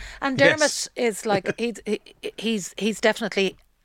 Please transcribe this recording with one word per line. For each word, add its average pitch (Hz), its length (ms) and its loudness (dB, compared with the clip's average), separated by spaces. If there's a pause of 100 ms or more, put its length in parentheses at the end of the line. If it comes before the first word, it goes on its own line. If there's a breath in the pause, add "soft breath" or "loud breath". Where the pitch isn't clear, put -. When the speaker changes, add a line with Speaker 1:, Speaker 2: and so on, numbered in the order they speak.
(220 loud breath)
Speaker 1:
and 269 180 -2
Speaker 2:
Yes. 269 100 8
Speaker 1:
Dermot 302 460 0
is, 233 300 -2
like, 196 280 0
Speaker 2:
<laughs> - 40 -16
Speaker 1:
he, 233 160 -4 (120)
he, 208 140 -2 (360)
he's, 214 400 -2
he's 202 240 -2
definitely 202 560 0 (280)